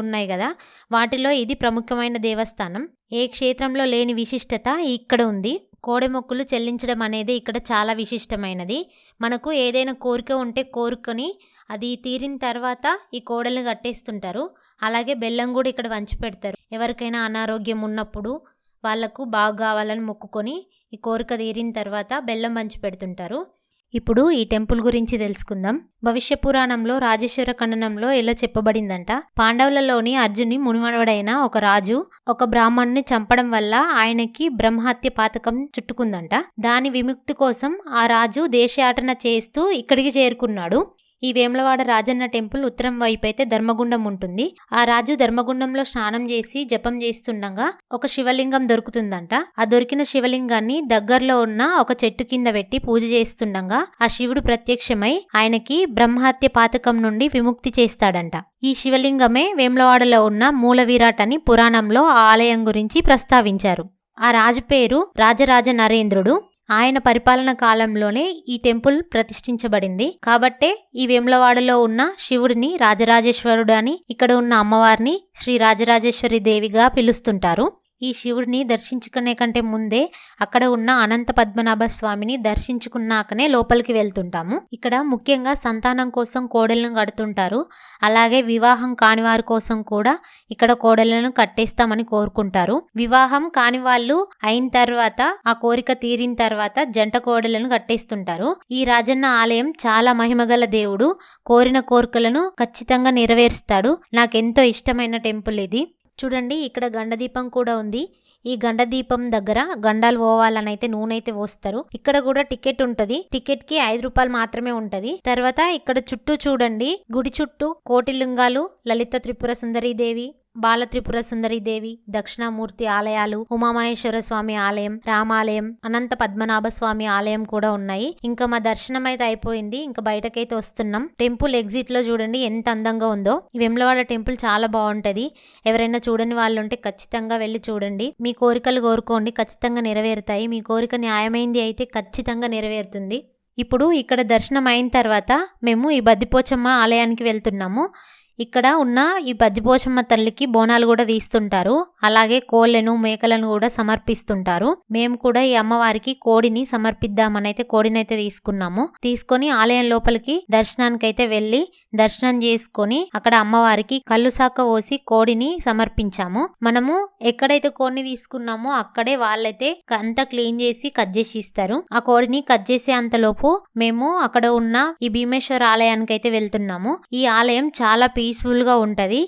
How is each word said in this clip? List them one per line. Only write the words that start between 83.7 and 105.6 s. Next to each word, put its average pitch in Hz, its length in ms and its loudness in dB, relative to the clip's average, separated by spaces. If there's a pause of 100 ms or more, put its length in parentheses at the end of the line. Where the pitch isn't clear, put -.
వెళ్తుంటాము. 185 600 -2 (160)
ఇక్కడ 240 180 -2 (180)
ముఖ్యంగా 262 420 0
సంతానం 247 600 -2
కోసం 247 380 -4
కోడెలను 233 440 2
కడుతుంటారు. 208 680 -2 (360)
అలాగే 226 400 6
వివాహం 233 520 2
కాని 220 340 4
వారి 226 140 2 (100)
కోసం 220 300 -2 (100)
కూడా 226 260 2 (320)
ఇక్కడ 226 220 4
కోడెలను 226 580 4 (100)
కట్టేస్తామని 226 640 0
కోరుకుంటారు. 208 760 -2 (140)
వివాహం 262 600 2
కాని 247 220 2 (100)
వాళ్ళు 254 400 2 (140)
అయిన 240 260 0
తర్వాత, 240 800 2
ఆ 233 60 4
కోరిక 233 400 0
తీరిన 240 420 -2 (100)
తర్వాత 208 380 -2
జంట 220 340 0
కోడెలను 233 600 0
కట్టేస్తుంటారు. 214 800 -4 (140)
ఈ 254 140 -2
రాజన్న 247 400 2
ఆలయం 233 460 2
చాలా 233 420 2
మహిమగల 240 520 2
దేవుడు, 214 520 0 (300)
కోరిన 254 340 6
కోరికలను 240 720 2 (100)
ఖచ్చితంగా 254 480 0
నెరవేరుస్తాడు. 233 880 2 (160)
నాకెంతో 233 480 2
ఇష్టమైన 240 540 0
టెంపుల్ 214 520 -4